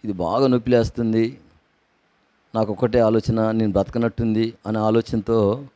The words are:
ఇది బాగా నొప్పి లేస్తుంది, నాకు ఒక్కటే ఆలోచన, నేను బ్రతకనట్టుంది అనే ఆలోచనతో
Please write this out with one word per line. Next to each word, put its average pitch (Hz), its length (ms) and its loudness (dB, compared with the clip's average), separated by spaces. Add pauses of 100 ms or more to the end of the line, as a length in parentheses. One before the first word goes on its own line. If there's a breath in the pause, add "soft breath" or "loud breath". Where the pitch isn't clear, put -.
ఇది 107 100 -6
బాగా 95 340 0
నొప్పి 123 240 0
లేస్తుంది, 113 680 0 (1160)
నాకు 110 160 -2
ఒక్కటే 117 280 0
ఆలోచన, 110 520 2
నేను 110 200 0
బ్రతకనట్టుంది 113 840 -2 (140)
అనే 107 120 -2
ఆలోచనతో 110 840 0 (120)